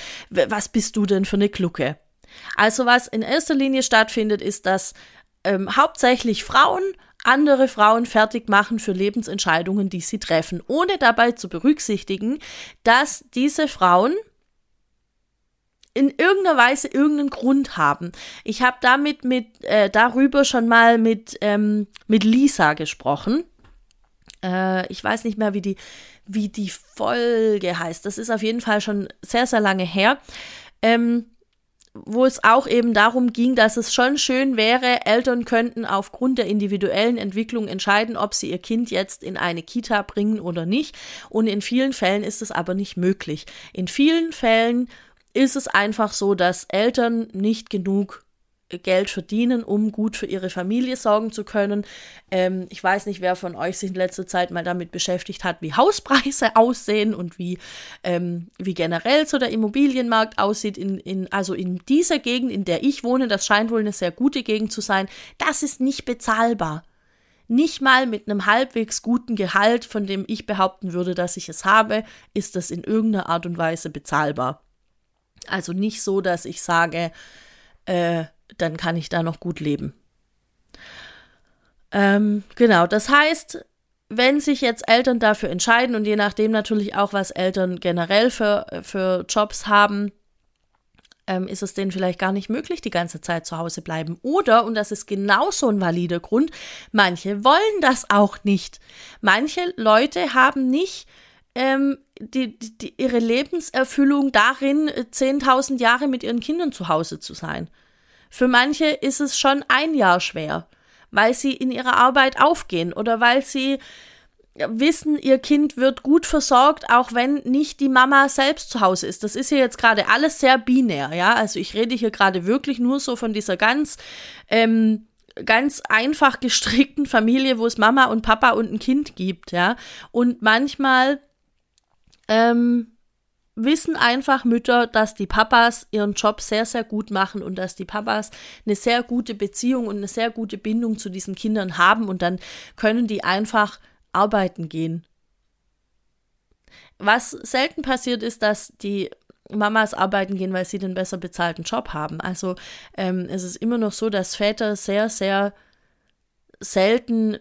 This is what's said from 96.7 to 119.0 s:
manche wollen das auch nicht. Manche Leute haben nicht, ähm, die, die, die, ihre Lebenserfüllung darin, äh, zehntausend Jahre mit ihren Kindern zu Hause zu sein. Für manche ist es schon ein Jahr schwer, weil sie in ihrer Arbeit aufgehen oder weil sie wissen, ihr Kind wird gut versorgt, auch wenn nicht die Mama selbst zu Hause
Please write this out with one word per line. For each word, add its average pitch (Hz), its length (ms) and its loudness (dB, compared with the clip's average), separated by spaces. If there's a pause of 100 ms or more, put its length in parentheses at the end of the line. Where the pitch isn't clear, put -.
manche 202 520 0
wollen 392 380 4
das 262 260 2
auch 202 360 4
nicht. - 360 -2 (400)
Manche 294 560 2
Leute 247 560 2
haben 262 380 2
nicht, 330 360 -4 (480)
ähm, 269 440 0 (200)
die, 240 400 -6
die, - 200 -16
die, - 180 -14
ihre 240 220 0
Lebenserfüllung 269 1120 0
darin, 277 560 2
äh, 240 220 -6
zehntausend 269 720 0
Jahre 247 280 2
mit 254 140 -4
ihren 233 180 -4
Kindern 320 320 -4
zu 170 160 -8
Hause 160 320 -2
zu - 140 -12
sein. 160 340 -10 (640)
Für 254 180 0
manche 277 380 2
ist 277 340 0
es 285 180 -2
schon 277 300 2
ein 302 260 2
Jahr 185 260 4
schwer, 160 460 -6 (440)
weil 220 240 4
sie 269 180 -2
in 254 180 -4
ihrer 247 260 -4
Arbeit 262 440 4
aufgehen 185 520 0
oder 226 280 -2
weil 240 220 4
sie 269 360 -2 (760)
wissen, 294 640 0
ihr 269 220 4
Kind 294 380 0
wird 262 260 0
gut 311 240 4
versorgt, 285 640 4
auch 240 220 4
wenn 254 320 0
nicht 277 340 -2
die 277 100 0
Mama 269 400 6
selbst 285 420 0
zu 226 100 -6
Hause 185 260 2